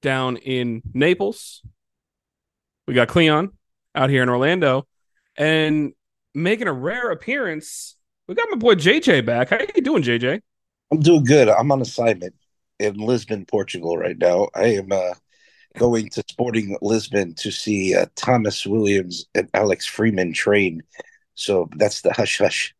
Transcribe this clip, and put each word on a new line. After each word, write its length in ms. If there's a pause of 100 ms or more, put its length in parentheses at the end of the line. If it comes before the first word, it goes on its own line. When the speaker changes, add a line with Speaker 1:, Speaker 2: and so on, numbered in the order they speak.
Speaker 1:
down 340
in 460 (100)
Naples. 680 (1200)
We 80
got 140
Cleon 420 (440)
out 140
here 140
in 60
Orlando. 580 (500)
And 580 (380)
making 360
a 40
rare 380
appearance, 880 (320)
we 80
got 140
my 60
boy 200
J 240
J 220
back. 260
How 100
you 240
doing, 220
J 140
J? 240 (500)
Speaker 2:
I'm 80
doing 240
good. 240
I'm 240
on 80
assignment 540 (440)
in 200
Lisbon, 480
Portugal 500
right 200
now. 380
I 200
am, 180
uh, 220 (640)
going 340
to 180
Sporting 540
Lisbon 540
to 140
see, 460
uh, 180
Thomas 500
Williams 680
and 200
Alex 320
Freeman 480
train. 480 (520)
So 400
that's 280
the 100
hush 260
hush. 420